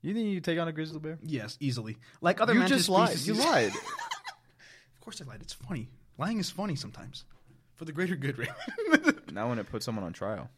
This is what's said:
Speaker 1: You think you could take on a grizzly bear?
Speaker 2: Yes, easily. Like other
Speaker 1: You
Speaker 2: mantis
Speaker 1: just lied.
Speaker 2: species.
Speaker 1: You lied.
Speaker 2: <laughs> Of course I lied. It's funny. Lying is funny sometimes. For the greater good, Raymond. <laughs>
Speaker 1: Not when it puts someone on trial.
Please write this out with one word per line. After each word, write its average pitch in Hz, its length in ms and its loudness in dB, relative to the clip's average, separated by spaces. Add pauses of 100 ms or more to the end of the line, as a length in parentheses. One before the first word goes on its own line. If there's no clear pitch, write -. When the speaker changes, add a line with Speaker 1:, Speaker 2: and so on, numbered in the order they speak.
Speaker 1:
You 175 120 -2
think 220 140 0
you 196 80 0
could 165 80 -4
take 170 160 2
on 165 80 0
a 165 40 -6
grizzly 156 280 -6
bear? 156 220 -8
Speaker 2:
Yes, 131 380 -6
easily. 117 360 -2 (240)
Like 175 200 4
other 220 120 6
Speaker 1:
You 233 80 8
Speaker 2:
mantis 277 180 6
Speaker 1:
just 185 100 2
lied. 202 200 8
Speaker 2:
species. - 180 0
Speaker 1:
You 208 80 2
lied. 214 420 6
Speaker 2:
<laughs> - 40 -6 (1120)
Of - 60 -20
course - 200 -14
I 165 40 -12
lied. 107 180 -14
It's - 120 -12
funny. 123 340 -8 (300)
Lying 214 200 0
is 180 120 -2
funny 185 260 -2
sometimes. - 480 -12 (520)
For - 80 -12
the 160 80 -10
greater 175 240 0
good, 135 220 -4
Raymond. 320 880 2
<laughs> - 60 -12
Speaker 1:
Not 104 160 -2
when 117 100 0
it 104 120 -6
puts 110 140 -6
someone 110 200 -4
on 87 80 -6
trial. 98 460 -6